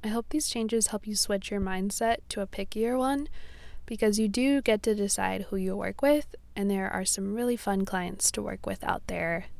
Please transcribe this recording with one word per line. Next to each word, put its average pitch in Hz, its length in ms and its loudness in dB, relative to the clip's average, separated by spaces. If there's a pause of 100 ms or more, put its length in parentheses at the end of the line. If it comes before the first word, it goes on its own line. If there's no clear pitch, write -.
I 214 60 -2
hope 233 200 -2
these 302 180 0
changes 226 400 2
help 214 200 -4
you 208 80 -4
switch - 360 0
your 202 80 0
mindset 196 580 0 (120)
to 208 120 -4
a 190 60 -2
pickier 226 500 0
one, 277 300 0 (580)
because 214 340 2
you 220 80 4
do 269 340 4
get 220 220 4
to 214 120 4
decide 196 540 0
who 196 80 -2
you 190 180 0
work 196 260 -4
with, 294 340 4 (200)
and 202 140 2
there 190 200 0
are 190 140 -2
some 196 300 -2
really 240 240 0
fun 196 260 0
clients 185 480 0
to 208 100 -4
work - 240 -6
with 190 180 -4
out - 240 -2
there 170 380 -2 (140)